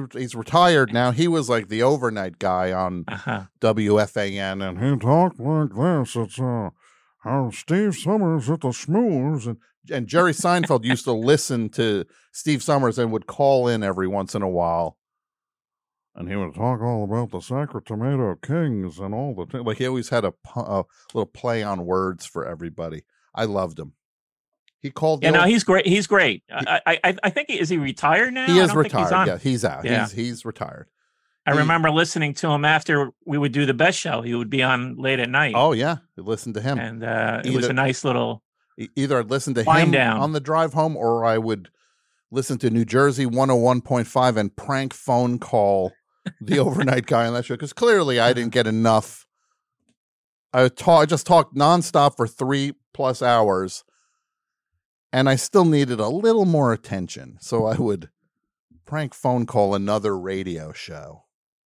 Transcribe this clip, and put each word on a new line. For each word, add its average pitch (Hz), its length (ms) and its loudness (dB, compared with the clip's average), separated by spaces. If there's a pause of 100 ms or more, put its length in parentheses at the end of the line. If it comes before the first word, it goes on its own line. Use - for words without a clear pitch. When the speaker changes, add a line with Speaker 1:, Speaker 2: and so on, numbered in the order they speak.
(120)
Speaker 1:
he's 123 240 -10
retired 139 560 4
now. 123 200 2
He 156 180 2
was, 160 200 0
like, 113 200 0
the 110 140 0
overnight 113 540 0
guy 92 360 0
on 92 340 -4
Speaker 2:
Uh-huh. 101 360 -8 (180)
Speaker 1:
W 104 400 4
F 101 160 -2
A 98 200 -4
N, 98 240 -6
and 92 220 -6
he 135 160 0
talked 156 400 2
like 151 340 -2
this. 135 440 -2
It's, 113 220 -6
uh, 120 320 -4 (480)
how 127 320 -4
Steve 190 440 -2
Summers 160 540 -2
at 165 100 -2
the 139 100 -4
Schmoozers. 151 760 -2
And, 117 100 -8 (320)
and 123 180 -6
Jerry 170 260 2
Seinfeld 156 500 0
used 120 220 -2
to 127 80 0
<laughs> - 0 -
listen 117 560 0
to 104 340 0 (300)
Steve 147 280 -2
Summers 135 380 0
and 117 140 0
would 107 140 -6
call 135 420 2
in 113 140 0
every 95 240 -2
once 98 280 -4
in 104 60 -2
a 98 80 -2
while 85 480 -2 (1160)
and 87 140 -12
he 98 60 -8
would 90 180 -6
talk 117 280 -2
all 117 220 -4
about 110 280 -4
the 90 100 -10
Sacramento 123 1000 -6
Kings 113 560 -4
and 98 160 -8
all 131 180 -8
the 90 140 -10
thi-, 120 160 -10
like, 110 140 -4
he 127 100 -2
always 127 220 -4
had 120 140 0
a 92 80 -2
pu-, - 280 -12
a 98 260 -2 (280)
little 113 120 -2
play 117 380 -6
on 95 220 -6
words 92 400 -2
for 82 220 -10
everybody. 82 540 -10 (320)
I 113 120 -2
loved 95 340 -4
him. 71 140 -14 (840)
He 139 120 -10
called 156 320 -2
Speaker 2:
Yeah, 160 80 4
Speaker 1:
the 165 60 4
Speaker 2:
no, 175 60 6
Speaker 1:
old 180 60 4
Speaker 2:
he's 220 140 4
great. 190 240 4
He's 190 200 2
great. 151 420 2
Speaker 1:
He 120 40 -14 (140)
Speaker 2:
I, - 180 0
I, 165 180 2
I, 185 200 2
I 208 80 0
think, - 180 -6
is 170 200 -2
he 180 80 0
retired 156 560 0
now? 262 120 -6
Speaker 1:
He 175 140 4
Speaker 2:
I 185 40 6
Speaker 1:
is 180 100 4
Speaker 2:
don't 151 100 4
think - 100 -2
he's 95 120 0
Speaker 1:
retired. 90 80 0
Speaker 2:
on. 185 140 2
Speaker 1:
Yeah, 90 120 -2
he's 127 260 -2
out. - 200 -4
Speaker 2:
Yeah. 117 180 0
Speaker 1:
He's, 101 80 -6
he's 113 340 -10
retired. - 420 -12 (600)
Speaker 2:
I 143 60 2
Speaker 1:
He 147 40 4
Speaker 2:
remember 160 320 4
listening 156 460 0
to - 140 -4
him 147 140 2
after 147 480 2 (140)
we 147 140 -4
would 143 120 0
do 143 140 0
the 131 80 2
best 156 240 2
show. 127 240 -4
He 120 140 -4
would 117 160 -4
be 135 100 0
on 127 360 0
late 131 220 -2
at 120 100 -2
night. 135 260 0
Speaker 1:
Oh, 139 160 4
yeah. 143 260 0 (180)
Listen 107 380 -8
to 107 80 -6
him. 131 160 -4
Speaker 2:
And, 113 260 -8
uh, 113 400 -4
it 127 100 -4
was 127 120 0
Speaker 1:
Either 117 60 -2
Speaker 2:
a - 20 -2
nice 131 300 -2
little 120 400 -2 (340)
Speaker 1:
e-, 113 180 -12
either 135 220 0
I'd 113 140 -2
listen 135 240 -2
to 113 80 0
Speaker 2:
wind 160 240 4
Speaker 1:
him 165 40 4
Speaker 2:
down. 120 280 2
Speaker 1:
on 147 140 0
the 151 60 -2
drive 156 340 -2
home, 156 220 0
or 117 300 0
I 113 140 2
would 110 300 -4 (600)
listen 127 300 -4
to 123 100 0
New 113 160 2
Jersey 131 400 2
one 127 240 0
oh 127 60 4
one 120 260 4
point 123 260 -2
five 127 300 2
and 104 180 -2
prank 135 380 -6
phone 123 460 -2
call 98 520 0 (500)
the 120 180 0
<laughs> - 0 -
overnight 131 460 0
guy 117 220 2
on 117 60 -4
that 120 120 -4
show, 120 120 -6
'cause 147 160 -12
clearly 180 460 2
I 120 140 6
didn't 117 200 -4
get 120 120 2
enough. 110 600 2 (1300)
I 127 160 6
ta-, 165 300 4
I 151 60 6
just 151 220 -2
talked 165 280 4
nonstop 151 600 4
for 120 100 0
three 135 480 -4 (200)
plus 131 280 -2
hours, 104 600 2 (1300)
and 131 160 2
I 135 80 4
still 180 300 4
needed 143 340 4
a 107 80 0
little 208 380 2
more 147 260 4
attention. 92 720 -8
So 113 240 0
I 110 100 0
would 104 340 -2 (760)
prank 147 280 -6
phone 123 320 0
call 101 300 2
another 101 420 -2
radio 90 540 -8
show. 78 540 -18 (420)